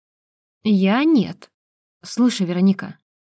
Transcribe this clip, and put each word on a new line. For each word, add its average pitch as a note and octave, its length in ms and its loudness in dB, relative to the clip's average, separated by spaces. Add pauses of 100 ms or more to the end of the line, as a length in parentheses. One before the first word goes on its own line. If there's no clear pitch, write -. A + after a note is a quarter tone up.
(640)
«Я G#3 400 0
нет. D4 480 0 (520)
Слушай, A#3 440 -2
Вероника, F3+ 500 -2 (320)